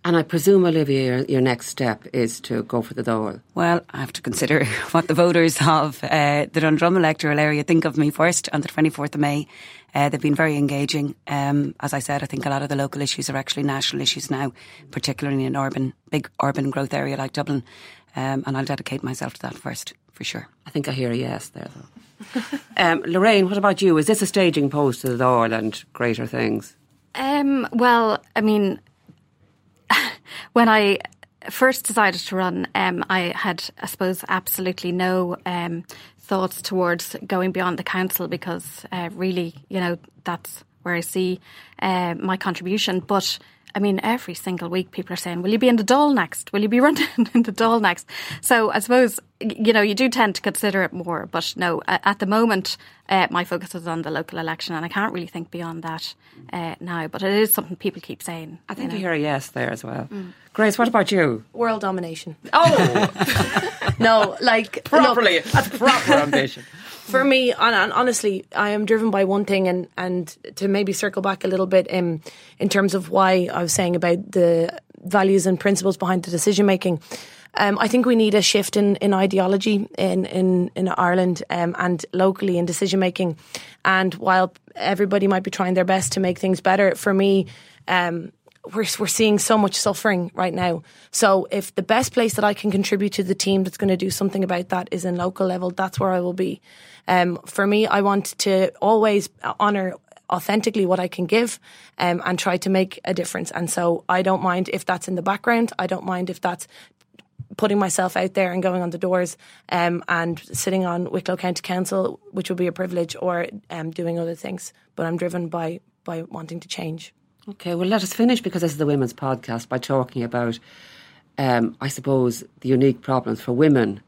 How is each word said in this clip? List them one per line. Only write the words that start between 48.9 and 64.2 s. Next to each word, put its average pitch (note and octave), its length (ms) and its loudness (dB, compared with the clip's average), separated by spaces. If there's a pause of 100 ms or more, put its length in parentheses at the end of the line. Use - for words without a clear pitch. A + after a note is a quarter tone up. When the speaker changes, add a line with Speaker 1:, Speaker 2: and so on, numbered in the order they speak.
Speaker 3:
y-, G#3+ 160 -4
you A3 160 4
know, A3 80 6
you G3+ 140 2
do B3+ 140 4
tend A3+ 260 2
to - 60 -8
consider F#3+ 420 0
it - 100 -4
more. F3 360 -6
But - 280 -6
no, F3 300 0
a-, F#3+ 200 2
at G3+ 120 2
the G#3 60 -2
moment, G#3 520 0 (320)
uh, F#3+ 200 4
my F3 140 -2
focus F3+ 320 -6
is E3+ 120 -10
on E3 160 -4
the D#3 80 -6
local D#3+ 280 -6
election E3 360 -6
and D#3+ 100 -6
I E3+ 40 -8
can't G3 220 -2
really F3 160 -8
think F3 240 -14
beyond E3 320 -10
that, E3 300 -10 (400)
uh, E3+ 260 -8
now. E3+ 280 -8
But F#3 160 -8
it G3 100 2
is G#3+ 200 4
something F3 220 -6
people - 260 -8
keep - 220 -14
saying, E3 360 -12 (100)
Speaker 1:
I G3 60 -8
think C4+ 160 -8
Speaker 3:
you A3 80 -6
Speaker 1:
you F#3+ 40 -6
Speaker 3:
know. F3+ 60 -2
Speaker 1:
hear E3 80 0
a - 20 -2
yes D3 300 -4
there B2+ 220 -6
as - 120 -10
well. - 280 -8
Speaker 3:
Mm. F#3+ 220 -12 (200)
Speaker 1:
Grace, G#3+ 240 2
what A#3 100 2
about A3+ 240 2
you? C#3+ 320 2 (100)
Speaker 4:
World A3+ 280 -2
domination. E3+ 540 -6 (180)
Speaker 1:
Oh! B3+ 560 6 (640)
<laughs> - 40 -18 (200)
Speaker 4:
No, A3 420 4